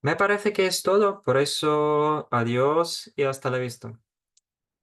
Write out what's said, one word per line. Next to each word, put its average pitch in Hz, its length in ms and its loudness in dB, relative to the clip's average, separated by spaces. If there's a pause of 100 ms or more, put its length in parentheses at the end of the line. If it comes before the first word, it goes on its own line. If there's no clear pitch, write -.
Me 156 140 0
parece 202 360 2
que 190 140 2
es 175 160 -2
todo, 202 420 2
por 127 120 2
eso 151 920 0
adiós 131 880 0
y 143 60 -2
hasta 135 280 -2
la 127 80 -2
vista. 120 380 -8 (880)